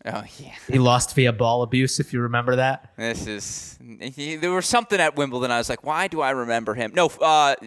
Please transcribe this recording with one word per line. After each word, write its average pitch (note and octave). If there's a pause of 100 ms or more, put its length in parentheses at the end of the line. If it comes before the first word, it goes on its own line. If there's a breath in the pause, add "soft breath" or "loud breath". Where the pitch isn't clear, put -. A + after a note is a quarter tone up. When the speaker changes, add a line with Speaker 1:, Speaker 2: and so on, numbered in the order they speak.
Speaker 1:
Oh, G#2+ (160)
yeah. C3+ (140)
Speaker 2:
He C3
lost B2
via B2
ball A#2+
abuse, B2+
if C#3+
you A#2+
remember A#2+
that. C3
Speaker 1:
This A2+
is, - (360)
he, D3+
there D#3+
was F3+
something A#3
at D#3
Wimbledon. B2+
I A#2+
was A#2
like, A#2+
"Why D#3+
do D#3+
I C3+
remember A#2
him?" A2
No, E3+
uh, D3+ (120)